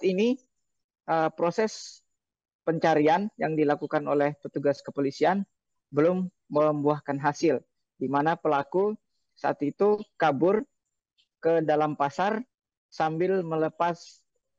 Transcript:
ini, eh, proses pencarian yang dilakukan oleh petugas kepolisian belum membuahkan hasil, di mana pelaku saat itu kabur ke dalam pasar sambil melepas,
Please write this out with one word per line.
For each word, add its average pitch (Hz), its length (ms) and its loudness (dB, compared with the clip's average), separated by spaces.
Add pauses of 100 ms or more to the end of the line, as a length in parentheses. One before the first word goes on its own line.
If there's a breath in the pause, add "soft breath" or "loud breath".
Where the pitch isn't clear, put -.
ini, 208 320 0 (720)
eh, 160 240 0
proses - 680 -4 (600)
pencarian 160 720 2
yang 156 200 -4
dilakukan 147 520 0
oleh 143 320 0
petugas 143 400 -4
kepolisian 151 640 -2 (480)
belum 180 400 2 (200)
membuahkan 147 680 0
hasil, 147 400 0 (400)
di 131 80 -4
mana 147 320 0
pelaku 175 560 -2 (400)
saat 139 280 -4
itu 202 360 0 (160)
kabur 165 480 2 (760)
ke 165 220 2
dalam 151 320 0
pasar 185 480 -2 (480)
sambil 170 560 -2
melepas, 160 800 -4 (340)